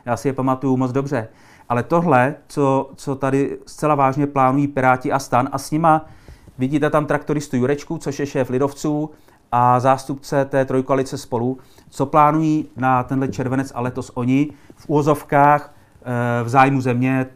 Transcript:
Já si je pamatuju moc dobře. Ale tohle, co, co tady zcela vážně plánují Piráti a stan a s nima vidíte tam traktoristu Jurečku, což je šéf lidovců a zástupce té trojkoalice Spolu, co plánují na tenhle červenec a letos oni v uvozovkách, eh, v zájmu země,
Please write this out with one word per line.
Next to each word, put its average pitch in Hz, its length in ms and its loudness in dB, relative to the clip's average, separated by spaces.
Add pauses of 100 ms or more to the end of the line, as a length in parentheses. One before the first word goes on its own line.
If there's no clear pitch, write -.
Já 120 120 -2
si - 100 -4
je 135 60 0
pamatuju 131 440 0
moc 127 140 -2
dobře. 131 360 -4 (420)
Ale 120 140 0
tohle, 156 520 2 (120)
co, 135 480 0
co 139 200 -6
tady 135 500 -2
zcela 151 300 -2
vážně 139 320 2
plánují 139 400 2
Piráti 127 440 0
a 135 80 0
stan 131 320 0
a 139 60 -6
s - 140 -8
nima 156 340 2 (520)
vidíte 143 320 0
tam 151 160 0
traktoristu 143 520 -4
Jurečku, 143 400 -2
což 143 220 -8
je 143 60 -2
šéf 139 240 -4
lidovců 147 600 -2 (420)
a 123 280 4
zástupce 135 640 0
té 135 200 0
trojkoalice 131 520 -2
Spolu, 123 400 -4 (320)
co - 160 -2
plánují 151 640 2 (100)
na 127 260 0
tenhle 135 240 -2
červenec 135 480 -4
a 120 60 -6
letos 123 320 -8
oni 131 360 0 (260)
v - 140 -18
uvozovkách, 147 840 2 (280)
eh, 120 420 -2
v 113 60 -6
zájmu 135 320 4
země, 131 440 0 (100)